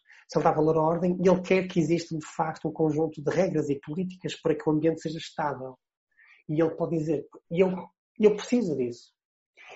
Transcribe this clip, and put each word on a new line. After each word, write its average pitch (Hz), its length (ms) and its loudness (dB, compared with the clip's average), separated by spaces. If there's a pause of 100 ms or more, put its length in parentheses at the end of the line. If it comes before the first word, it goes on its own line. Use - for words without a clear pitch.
(280)
se - 100 -6
ele 151 60 2
dá 160 80 4
valor 156 260 2
à 156 40 4
ordem, 170 420 0
ele 185 180 4
quer 185 260 2
que - 120 0
exista, 160 380 0
de 151 80 -8
facto, 160 420 -6
um 151 60 -4
conjunto 156 480 -2
de 147 80 -4
regras 151 400 0
e 139 100 -2
políticas 170 560 -8
para 160 200 -2
que - 120 -4
o 156 60 2
ambiente 160 260 0
seja 156 200 -8
estável. 131 580 -8 (720)
E 151 100 0
ele 160 120 2
pode 165 260 -2
dizer, 156 300 -2 (240)
"Eu, 180 200 4 (480)
eu 208 160 8
preciso 208 400 0
disso." 120 380 -6 (640)